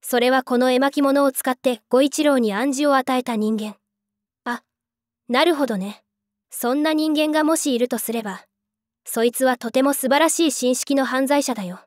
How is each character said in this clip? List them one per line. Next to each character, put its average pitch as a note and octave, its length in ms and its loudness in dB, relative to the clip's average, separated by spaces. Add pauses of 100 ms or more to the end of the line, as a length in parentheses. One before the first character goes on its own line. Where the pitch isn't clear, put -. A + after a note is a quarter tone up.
そ - 180 -2
れ A#3+ 120 2
は C4 120 2
こ B3 160 -2
の B3+ 140 2
絵 B3+ 80 2
巻 C#4 220 0
物 C#4 220 2
を C#4 60 4
使 - 180 -4
っ C4 80 0
て B3 320 -2
ご B3+ 140 4
一 D4 220 0
郎 C#4 140 4
に A3 140 0
暗 B3+ 220 -2
示 D4 140 0
を C#4 80 4
与 C4 220 0
え B3+ 40 -2
た A#3 140 -4
人 G#3+ 200 0
間。 G#3+ 200 -8 (680)
あ、 A#3+ 200 -8 (640)
な B3+ 160 2
る E4+ 100 4
ほ C#4 120 0
ど A3+ 100 -2
ね。 G3 260 -8 (480)
そ B3 240 -4
ん D4 80 0
な D#4 100 2
人 D#4 220 0
間 D4+ 160 0
が D#4 140 2
も D#4+ 100 2
し C#4+ 200 -2
い A#3 40 0
る B3 80 0
と B3 120 -4
す - 140 -6
れ A#3 100 -4
ば、 F#3+ 240 -12 (580)
そ - 180 -4
い A#3+ 80 2
つ B3+ 140 -2
は B3+ 120 2
と A#3 140 -10
て C4 120 2
も C#4 100 2
素 C4 160 -4
晴 C#4 100 4
ら D#4+ 100 4
し E4 200 0
い - 20 2
新 B3 240 0
式 C#4 220 -2
の C4+ 80 2
犯 C4 220 -2
罪 C#4+ 180 2
者 C#4+ 100 -4
だ G#3 100 -10
よ。 F3+ 220 -12